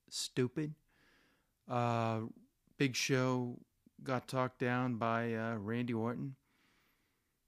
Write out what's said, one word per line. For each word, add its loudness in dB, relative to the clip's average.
stupid. -2
Uh, 2
Big 2
Show 0
got -2
talked -2
down 2
by, 2
uh, -2
Randy -2
Orton. -2